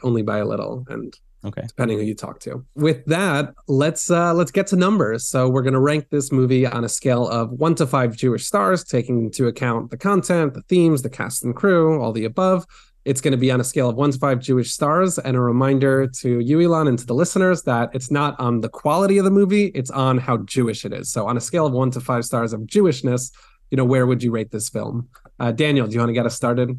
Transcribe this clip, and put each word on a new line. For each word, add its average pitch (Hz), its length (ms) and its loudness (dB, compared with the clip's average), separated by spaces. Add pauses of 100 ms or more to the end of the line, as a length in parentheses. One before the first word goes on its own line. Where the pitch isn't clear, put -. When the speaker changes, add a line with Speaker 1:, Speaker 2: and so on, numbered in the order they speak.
Speaker 1:
only 117 200 0
by 107 160 -2
a 104 60 -2
little. 107 440 -6
And 113 240 -12 (320)
Speaker 2:
Okay. 107 200 -10
Speaker 1:
depending 113 320 -4
who 107 60 -4
you 107 120 -4
talk - 260 -14
to. - 240 -12 (100)
With 147 300 0
that, 156 480 0 (160)
let's, 147 420 0
uh, 170 220 2
let's 170 180 0
get 196 160 0
to 202 80 0
numbers. 180 500 2
So 127 220 0
we're 131 140 2
gonna 131 180 2
rank 147 320 2
this 143 220 -2
movie 127 340 4
on 120 160 -4
a 117 60 -4
scale 123 400 0
of 117 220 -2
one 156 240 0
to 160 120 0
five 123 300 0
Jewish 120 280 0
stars, 190 380 0
taking 120 400 -2
into 120 240 -2
account 117 420 -4
the - 60 -12
content, 175 580 0
the - 100 -16
themes, 165 380 2
the 139 80 -6
cast - 360 -8
and 120 100 -4
crew, 160 460 2
all 113 100 -2
the 110 140 -4
above. 185 400 0 (400)
It's 131 160 -2
gonna 135 160 2
be 127 140 2
on 127 100 2
a - 20 0
scale 127 260 0
of 113 60 -4
one 143 160 2
to 127 60 -2
five 131 240 0
Jewish 127 300 0
stars. 170 460 0
And 127 200 -2
a - 20 2
reminder 135 680 2 (100)
to 123 220 0
you, 143 180 2
Elon, 165 300 2
and 120 100 2
to - 60 -14
the 120 100 -2
listeners 180 480 2
that 120 300 0
it's 131 180 -6
not 143 260 0
on 120 220 0
the 110 80 -4
quality 196 500 2
of 196 60 4
the 190 80 4
movie, 202 360 4
it's 127 240 -6
on 131 260 2
how 123 220 0
Jewish 110 440 -2
it 104 80 -6
is. - 180 -8
So 110 160 -4
on 120 120 -2
a 117 40 -4
scale 165 260 0
of 135 40 0
one 127 200 0
to 123 100 -6
five 120 240 -2
stars 117 260 -2
of 110 120 -8
Jewishness, 127 680 0 (400)
you 135 60 0
know, 131 80 2
where 127 200 4
would 123 160 2
you 120 100 0
rate 110 200 -6
this 107 160 -8
film? 107 400 -8 (320)
Uh, 120 140 0
Daniel, 139 340 2
do 107 60 -8
you 120 80 0
wanna 117 100 2
get 117 140 0
us 117 100 -4
started 123 440 -2